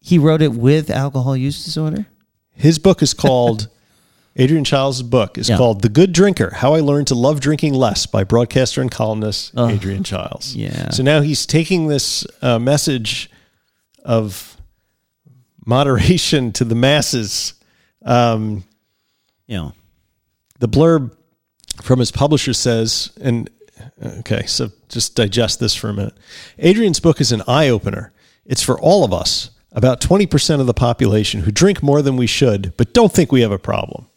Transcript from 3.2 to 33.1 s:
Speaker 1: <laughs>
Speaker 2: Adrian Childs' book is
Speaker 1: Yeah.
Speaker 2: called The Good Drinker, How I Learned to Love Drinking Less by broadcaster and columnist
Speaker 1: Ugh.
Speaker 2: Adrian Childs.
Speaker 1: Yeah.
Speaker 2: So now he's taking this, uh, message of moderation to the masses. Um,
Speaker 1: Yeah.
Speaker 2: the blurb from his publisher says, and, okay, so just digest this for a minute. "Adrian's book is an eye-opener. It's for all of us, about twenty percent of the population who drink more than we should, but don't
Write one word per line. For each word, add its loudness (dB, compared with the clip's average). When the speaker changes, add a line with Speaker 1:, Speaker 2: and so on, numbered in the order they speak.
Speaker 1:
<laughs> -20
Speaker 2:
Adrian 4
Childs' -2
book 0
is -6
Speaker 1:
Yeah. 2
Speaker 2:
called 2
The 2
Good 4
Drinker, 2
How 2
I 2
Learned 0
to 0
Love 2
Drinking 0
Less 0
by -2
broadcaster 0
and -2
columnist -4
Speaker 1:
Ugh. 2
Speaker 2:
Adrian -4
Childs. -10
Speaker 1:
Yeah. -8
Speaker 2:
So -2
now 4
he's -2
taking 0
this, -4
uh, 0
message -2
of -2
moderation 2
to -2
the -2
masses. -2
Um, 0
Speaker 1:
Yeah. -8
Speaker 2:
the 0
blurb 2
from 2
his 0
publisher 0
says, -2
and, -4
okay, -6
so -6
just -6
digest 0
this -2
for -8
a -6
minute. -6
"Adrian's 2
book 2
is 0
an -2
eye-opener. 0
It's -4
for -2
all 4
of 0
us, -6
about 0
twenty 2
percent 0
of 2
the 0
population 0
who 0
drink 2
more 2
than 0
we 0
should, 0
but 0
don't 6